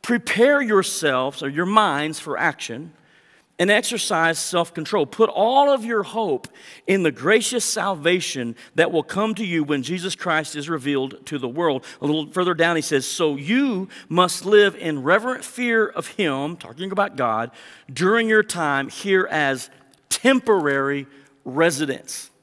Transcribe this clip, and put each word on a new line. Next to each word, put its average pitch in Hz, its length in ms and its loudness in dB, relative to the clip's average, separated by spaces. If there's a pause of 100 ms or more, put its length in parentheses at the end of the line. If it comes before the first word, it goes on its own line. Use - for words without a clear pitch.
prepare 247 600 2
yourselves," 156 800 0
or 139 80 -4
your 160 160 -2
minds, 160 520 2
"for 147 200 -6
action 151 560 -4 (640)
and 180 120 2
exercise 185 680 0
self-control. 170 680 -2
Put - 240 2
all 269 420 4
of 262 100 2
your 220 200 -2
hope 196 440 -4 (400)
in 190 180 2
the 156 60 4
gracious 202 540 0
salvation 165 920 -2 (200)
that 170 180 2
will 160 100 2
come 214 320 -2
to 208 120 -6
you 165 180 0
when 143 180 -2
Jesus 175 320 -6
Christ 156 400 -2
is 147 140 -8
revealed 139 560 -2
to 147 140 -8
the 127 100 -4
world." 143 340 0 (200)
A - 20 -8
little 147 260 -2
further 180 220 0
down, 165 240 2
he 156 60 -2
says, 139 240 0
"So 156 300 0
you 190 520 -2 (220)
must 175 340 2
live 202 320 6
in 160 260 -4
reverent 214 400 2
fear 233 440 0
of - 200 -8
him," 156 520 -4
talking 175 340 -10
about 196 240 -2
God, 117 340 -2 (400)
"during 214 380 2
your 214 140 4
time 147 480 -2
here 190 400 0
as 139 400 -2 (400)
temporary 143 960 2 (400)
residents." 143 840 -2 (140)